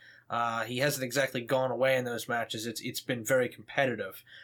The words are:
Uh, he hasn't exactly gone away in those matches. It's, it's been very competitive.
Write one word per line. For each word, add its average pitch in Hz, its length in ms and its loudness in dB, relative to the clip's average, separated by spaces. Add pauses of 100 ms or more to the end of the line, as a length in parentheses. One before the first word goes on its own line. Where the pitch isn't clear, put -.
(300)
Uh, 117 340 0
he 117 140 -4
hasn't 139 260 2
exactly 131 380 0
gone 131 280 2
away 131 280 4
in 127 80 0
those 117 240 -4
matches. 113 360 -2
It's, 113 160 -6
it's - 200 -6
been 120 240 -4
very 127 240 4
competitive. 113 720 -4 (200)